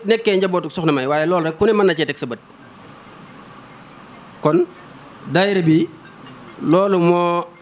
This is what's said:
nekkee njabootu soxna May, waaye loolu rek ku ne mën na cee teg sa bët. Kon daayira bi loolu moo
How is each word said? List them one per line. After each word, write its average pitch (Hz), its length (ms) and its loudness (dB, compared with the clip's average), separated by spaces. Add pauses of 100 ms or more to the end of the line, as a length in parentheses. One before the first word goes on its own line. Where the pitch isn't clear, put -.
nekkee 220 320 0
njabootu 185 320 -2
soxna 160 220 -2
May, 135 160 -2
waaye 151 180 0
loolu 170 200 0
rek 160 120 -4
ku 208 80 0
ne 226 80 4
mën 208 140 2
na 170 80 2
cee 156 100 -2
teg 147 120 -6
sa - 100 -8
bët. 117 120 -10 (2000)
Kon 165 220 2 (680)
daayira 190 320 0
bi 160 240 2 (760)
loolu 190 380 2
moo 175 460 2 (160)